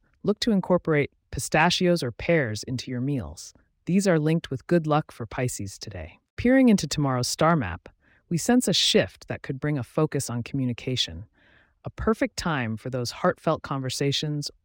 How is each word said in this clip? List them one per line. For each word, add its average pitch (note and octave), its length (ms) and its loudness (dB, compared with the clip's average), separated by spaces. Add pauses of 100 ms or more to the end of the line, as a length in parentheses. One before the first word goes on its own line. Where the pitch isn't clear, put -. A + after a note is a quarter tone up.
(240)
look G3+ 160 0
to - 100 -2
incorporate F3 600 2 (180)
pistachios F3 720 2
or B2 100 -4
pears C3 520 0
into B2 260 -6
your B2 100 -4
meals. B2 540 -6 (320)
These F#3+ 220 2
are E3 100 6
linked D#3 320 0
with - 160 -8
good E3 220 2
luck D3+ 240 0
for - 160 -10
Pisces B2 500 -6
today. E2+ 400 -14 (180)
Peering B3+ 320 6
into G3 200 4
tomorrow's C3 400 0
star E3 280 2
map, G2 320 -4 (400)
we E3+ 120 -2
sense B3 280 2
a F#3 60 2
shift - 540 0
that - 160 -10
could C3+ 160 -8
bring D3+ 180 -2
a B2 60 -4
focus - 480 -2
on A#2+ 100 -4
communication, B2 840 -4 (600)
a - 60 -10
perfect - 460 -2
time B2 380 -2
for B2+ 140 -8
those B2 220 -4
heartfelt - 500 -2
conversations C#3+ 880 -4 (160)